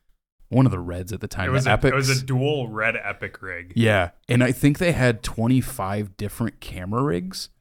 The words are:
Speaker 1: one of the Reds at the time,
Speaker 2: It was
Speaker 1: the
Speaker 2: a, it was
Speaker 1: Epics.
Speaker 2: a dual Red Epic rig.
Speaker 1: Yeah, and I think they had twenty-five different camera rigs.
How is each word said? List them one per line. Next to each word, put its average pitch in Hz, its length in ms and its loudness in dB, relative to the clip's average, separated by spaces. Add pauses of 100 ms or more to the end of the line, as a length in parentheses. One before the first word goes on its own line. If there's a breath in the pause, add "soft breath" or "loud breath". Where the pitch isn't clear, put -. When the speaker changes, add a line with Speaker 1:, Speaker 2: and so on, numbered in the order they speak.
(480)
Speaker 1:
one 131 180 6
of 104 60 4
the 92 80 -4
Reds 87 320 -8
at 90 80 -8
the 98 80 -8
time, 92 220 -4
Speaker 2:
It - 20 0
was 131 120 2
Speaker 1:
the 135 100 2
Speaker 2:
a, 107 120 2
it 131 80 4
was 135 160 2
Speaker 1:
Epics. 131 120 0
Speaker 2:
a - 40 -10
dual 135 420 0
Red 107 280 -2
Epic 101 460 -8
rig. 90 340 -12
Speaker 1:
Yeah, 104 340 4 (180)
and 120 140 4
I 127 100 4
think 143 260 2
they 175 140 2
had 123 300 2
twenty-five 104 960 -2
different - 440 -6
camera 92 440 -6
rigs. 156 460 -4 (100)